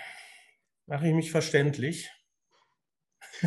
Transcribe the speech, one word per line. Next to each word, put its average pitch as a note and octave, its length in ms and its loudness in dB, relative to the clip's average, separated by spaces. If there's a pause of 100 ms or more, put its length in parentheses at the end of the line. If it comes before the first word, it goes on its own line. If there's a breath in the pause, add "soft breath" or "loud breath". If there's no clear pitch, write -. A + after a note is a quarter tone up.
(880 loud breath)
mache D3 200 -2
ich D#3+ 60 4
mich D#3+ 180 0
verständlich? D3 800 0 (1400 loud breath)